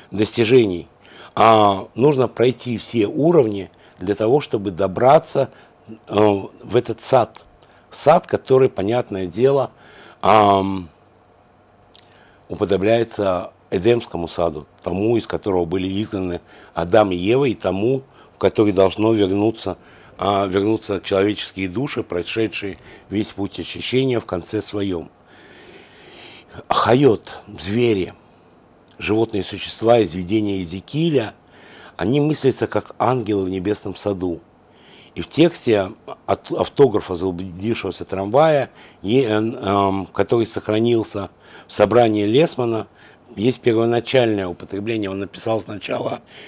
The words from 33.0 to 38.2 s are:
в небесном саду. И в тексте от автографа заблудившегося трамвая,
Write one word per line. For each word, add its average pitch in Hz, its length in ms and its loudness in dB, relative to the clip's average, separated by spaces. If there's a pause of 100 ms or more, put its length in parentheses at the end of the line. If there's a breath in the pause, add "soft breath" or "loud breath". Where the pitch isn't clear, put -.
в 92 40 -4
небесном 95 460 -6
саду. 90 460 -4 (760 soft breath)
И 87 60 -8
в - 60 -12
тексте 113 640 0 (340)
от - 260 -4
автографа 120 600 0
заблудившегося 92 880 -6
трамвая, 123 680 0 (320 loud breath)